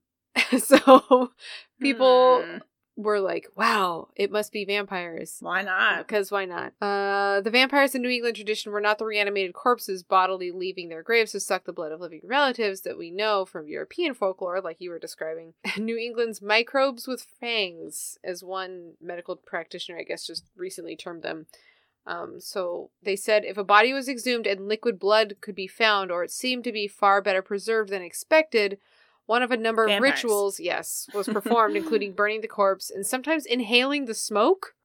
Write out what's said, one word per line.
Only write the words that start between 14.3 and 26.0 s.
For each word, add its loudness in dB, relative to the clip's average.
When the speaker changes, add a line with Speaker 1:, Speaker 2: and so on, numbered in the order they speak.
Speaker 1:
like -8
you -12
were -10
describing. -10
<laughs> -8
New -4
England's -4
microbes 0
with -8
fangs, -6
as -8
one -10
medical -10
practitioner, -12
I -8
guess, -10
just -14
recently -12
termed -14
them. -8
Um, -10
so -6
they -2
said 2
if -8
a -4
body 6
was -4
exhumed -2
and -4
liquid -2
blood 4
could -12
be -8
found, 2